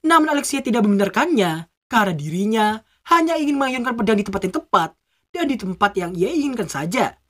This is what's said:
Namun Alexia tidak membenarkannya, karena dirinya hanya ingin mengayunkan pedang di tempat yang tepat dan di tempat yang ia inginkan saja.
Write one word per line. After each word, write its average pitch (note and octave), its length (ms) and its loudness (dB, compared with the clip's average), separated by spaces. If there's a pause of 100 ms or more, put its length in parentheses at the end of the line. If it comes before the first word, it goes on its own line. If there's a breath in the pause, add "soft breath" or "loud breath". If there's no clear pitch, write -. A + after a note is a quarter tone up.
Namun D#4 320 4
Alexia C#4 280 -2
tidak A#3 200 0
membenarkannya, G3+ 880 2 (160)
karena G3+ 280 2
dirinya G3 520 0 (440)
hanya E4 280 4
ingin C#4+ 200 0
mengayunkan B3+ 360 -2
pedang A3 240 0
di G3+ 80 -2
tempat G3 200 -6
yang F#3 120 -6
tepat E3+ 320 0 (400)
dan F4 160 -4
di C4+ 120 -2
tempat F#3+ 360 -2
yang F3 200 -4
ia F#3+ 160 0
inginkan C#4 400 -2
saja. E3+ 480 -4 (120)